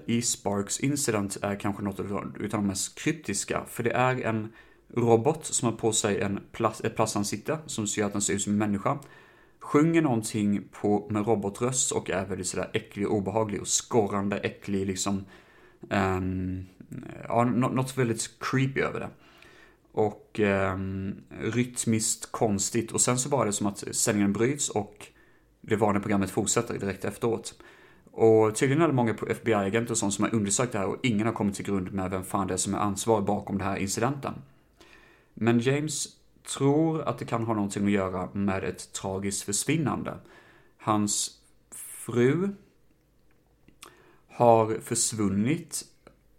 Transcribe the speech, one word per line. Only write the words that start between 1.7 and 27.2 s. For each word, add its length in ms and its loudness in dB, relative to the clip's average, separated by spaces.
något 160 -4
av 80 -4
de, 320 -6
utav 200 -2
de 80 2
mest 320 -4
kryptiska, 680 -4
för 160 -6
det 80 0
är 300 2
en 320 -4
robot 520 4
som 240 0
har 80 -2
på 140 2
sig 300 2
en 180 -2
plast-, 340 0
ett 100 -4
plastansikte 720 -2
som 200 -4
gör 200 0
att 80 -2
den 80 -2
ser 120 0
ut 80 0
som 120 0
en 60 4
människa. 400 0
Sjunger 420 4
någonting 720 0
på, 380 0
med 180 0
robotröst 640 0
och 180 -4
är 160 -2
väldigt 220 -6
sådär 260 -4
äcklig 340 -4
och 100 2
obehaglig 440 -2
och 60 -10
skorrande, 720 0
äcklig, 500 -4
liksom, 380 -4
ehm, 760 0
ja, 160 4
nå-, 260 2
något 280 -2
väldigt 320 0
creepy 420 0
över 180 -2
det. 100 -8
Och, 480 -2
ehm, 760 0
rytmiskt 920 -2
konstigt. 600 0
Och 100 0
sen 160 2
så 120 -2
var 160 2
det 80 0
som 140 -2
att 280 -6
sändningen 380 2
bryts 360 0
och 380 -6
det 140 -2
vanliga 260 4
programmet 300 0
fortsätter 480 0
direkt 260 -6
efteråt. 560 -4